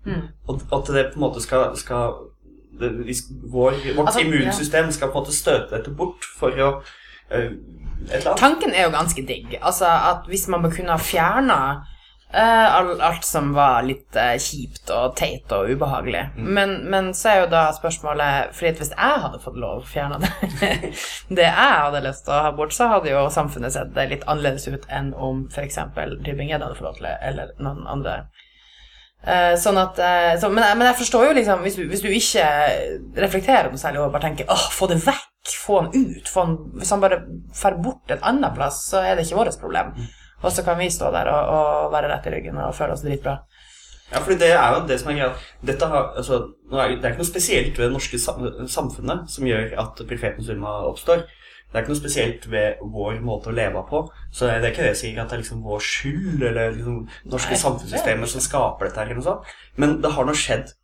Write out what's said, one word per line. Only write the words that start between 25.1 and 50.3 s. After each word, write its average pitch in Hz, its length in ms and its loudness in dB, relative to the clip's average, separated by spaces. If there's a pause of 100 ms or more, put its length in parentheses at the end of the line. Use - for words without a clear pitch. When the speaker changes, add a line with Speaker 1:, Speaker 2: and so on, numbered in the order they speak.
Speaker 1:
om 135 340 -4
for - 140 -8
eksempel - 640 -6
Tybring-Gjedde 147 420 -4
hadde 123 100 -8
fått - 140 -8
lov - 80 -14
til - 80 -10
det, 82 160 -6
eller 135 360 -8
noen 139 280 -8
andre. 120 380 -6 (1000)
Eh, 175 320 4
sånn 196 220 4
at, 185 200 2
eh, 175 380 4
så, 190 160 2
men, 220 140 6 (100)
men 240 140 6
jeg 247 80 2
forstår 247 320 6
jo 294 80 6
liksom, 202 240 2
hvis 196 140 -2
du, 175 120 -4
hvis 196 140 -2
du 208 80 -2
ikke 208 340 4 (720)
reflekterer 190 540 4
noe 131 100 -8
særlig 143 220 -2
over, 143 100 0
bare 143 140 -2
tenker, 135 240 -4
«Åh, 180 200 2
få - 200 0
det 170 100 4
vekk, 262 300 0 (320)
få 202 180 4
han 165 140 -2
ut, 165 340 0
få 185 160 2
han», 165 140 0 (160)
hvis - 180 -4
han 202 80 2
bare 190 220 4 (320)
fer 196 260 2
bort - 300 -6
et - 120 -2
annet 226 320 2
plass, 139 360 -4
så 190 100 2
er 185 160 2
det 165 80 0
ikke 170 140 -2
vårt - 220 0
problem. - 360 -2
Speaker 2:
Mm. 120 140 -10 (340)
Speaker 1:
Og 180 80 2
så 180 120 -2
kan 175 140 2
vi 180 140 0
stå - 200 -2
der - 200 0
og, 147 240 2
og 151 360 2
være 147 200 0
rett 143 160 -6
i 156 80 -4
ryggen 156 240 -8
og - 160 -4
føle 151 160 -2
oss 143 120 -8
dritbra. 139 340 -4 (760)
Speaker 2:
Ja, 127 80 0
fordi 190 180 2
det 165 140 6
er 131 220 6
jo - 120 0
det 127 140 0
som 147 100 -6
er 143 60 -2
greia. 131 140 0 (340)
Dette 143 240 0
har, 143 220 0 (100)
altså, 127 160 0 (340)
nå 131 80 -4
er 127 140 2
det, 120 80 -4
det 123 80 -2
er 113 60 -2
ikke 170 100 -6
noe - 80 -4
spesielt 175 460 0
ved 120 100 2
det 131 80 0
norske 127 240 -6
sam-, 127 480 -6
samfunnet 151 640 -4
som 135 160 -4
gjør 110 320 0
at 113 260 -8
Profetens 117 460 -6